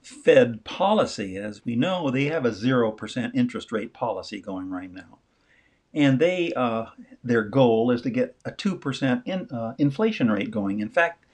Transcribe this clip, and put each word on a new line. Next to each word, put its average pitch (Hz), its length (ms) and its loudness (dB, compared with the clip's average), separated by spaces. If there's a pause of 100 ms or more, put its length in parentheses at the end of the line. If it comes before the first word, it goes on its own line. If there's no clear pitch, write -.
Fed 120 600 4
policy. 139 720 0
As 104 280 -10
we 120 100 -4
know, 165 360 0
they 135 140 0
have 147 200 -2
a 113 80 0
zero 117 380 2
percent 117 420 -8
interest 123 380 -2
rate 110 220 -6
policy 104 460 -6
going 92 300 -10
right 90 240 -12
now. 92 240 -20 (720)
And 139 280 4
they, 170 360 2
uh, 113 300 -2 (380)
their 117 180 2
goal 117 480 4
is 120 140 0
to 131 80 -4
get 123 240 -2 (100)
a 127 60 -10
two 190 240 -4
percent 127 500 -2
in-, 185 260 -6
uh, 117 280 -6
inflation 143 500 2
rate 104 220 -2
going. 104 300 -2
In 107 80 -4
fact, - 440 0